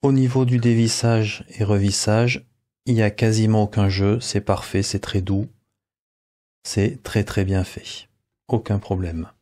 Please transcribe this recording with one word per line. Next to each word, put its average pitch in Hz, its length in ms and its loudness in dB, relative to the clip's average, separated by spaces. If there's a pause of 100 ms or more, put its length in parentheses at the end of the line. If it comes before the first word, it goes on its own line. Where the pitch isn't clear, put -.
Au 139 100 4
niveau 131 320 2
du 123 140 2
dévissage 113 880 0
et - 160 -4
revissage, 104 800 0 (400)
il 127 80 0
n'y 113 80 2
a 104 100 4
quasiment 110 520 2
aucun 101 260 0
jeu, 98 320 2
c'est - 220 -4
parfait, - 400 -2
c'est 98 180 -4
très - 220 -4
doux, 98 260 -2 (1120)
c'est - 400 -2
très, 104 220 -2
très 98 220 -2
bien 95 180 0
fait, - 460 -16 (360)
aucun 107 320 -2
problème. 87 640 -6